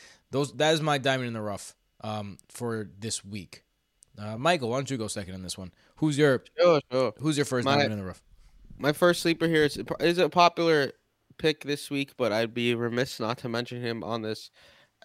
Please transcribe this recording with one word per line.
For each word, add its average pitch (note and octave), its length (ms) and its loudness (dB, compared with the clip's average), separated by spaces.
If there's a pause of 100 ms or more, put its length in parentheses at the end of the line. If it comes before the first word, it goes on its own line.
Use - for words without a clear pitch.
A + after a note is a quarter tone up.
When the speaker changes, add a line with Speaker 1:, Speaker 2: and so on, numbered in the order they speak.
(320)
Speaker 1:
those, C3+ 220 -2
that D3+ 200 2
is D#3 80 0
my D3 160 0
diamond C3 300 0
in A#2 60 -6
the A2 80 -6
rough, G2+ 340 -8 (260)
um, G#2+ 360 -8 (120)
for A2+ 480 -6
this G#2+ 260 -8
week. G2 400 -14 (540)
Uh, G#2+ 200 -10
Michael, C#3 320 0
why B2 80 -2
don't C3+ 120 -6
you C3+ 80 -4
go G#2+ 100 -6
second F#2+ 280 -10
on F#2 80 -12
this F2 140 -10
one? F2+ 140 -14 (260)
Who's D3+ 200 0
your, C#3 260 4 (160)
Speaker 2:
Sure, E3 220 6 (100)
sure. B2+ 280 0
Speaker 1:
who's C#3+ 180 0
your C#3+ 80 2
first B2 200 -2
Speaker 2:
My C#3 100 4
Speaker 1:
diamond C3+ 180 2
in G#2 60 -6
the F#2+ 60 -8
rough? - 180 -12 (560)
Speaker 2:
my C#3+ 140 2
first F3 280 4
sleeper E3 260 0
here D#3 180 4
is, - 120 -2 (220)
is E3+ 180 2
a E3 120 4
popular E3 640 4 (440)
pick D#3 260 0
this C#3 260 -6
week, C#3 280 -2
but A#2 140 2
I'd A2+ 220 0
be A#2+ 200 0
remiss A#2+ 460 -2
not A#2 200 -4
to B2 100 -8
mention A#2+ 320 -6
him A#2 220 -6
on A2+ 180 -4
this A2 280 -8 (560)